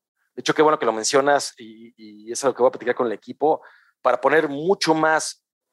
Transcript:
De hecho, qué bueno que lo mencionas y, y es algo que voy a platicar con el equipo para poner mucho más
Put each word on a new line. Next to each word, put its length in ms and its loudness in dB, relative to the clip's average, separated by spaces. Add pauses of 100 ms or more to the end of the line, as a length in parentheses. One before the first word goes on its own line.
(340)
De 80 -16
hecho, 140 -2
qué 80 2
bueno 160 2
que 80 -2
lo 60 0
mencionas 640 0
y, 360 -20
y 360 -18
es 120 -8
algo 120 0
que 80 0
voy 60 4
a 20 0
platicar 240 -4
con 100 -2
el 80 -2
equipo 480 -4 (400)
para 200 0
poner 280 2
mucho 440 0
más 500 0 (300)